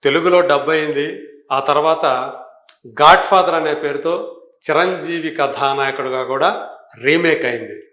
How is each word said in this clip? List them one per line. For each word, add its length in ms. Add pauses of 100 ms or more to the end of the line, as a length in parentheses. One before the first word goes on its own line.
తెలుగులో 380
డబ్ 300
అయింది. 520 (300)
ఆ 80
తర్వాత 460 (800)
గాడ్ 380
ఫాదర్ 300
అనే 200
పేరుతో 680 (280)
చిరంజీవి 600
కథానాయకుడుగా 960
కూడా 520 (220)
రీమేక్ 460
అయింది. 380 (100)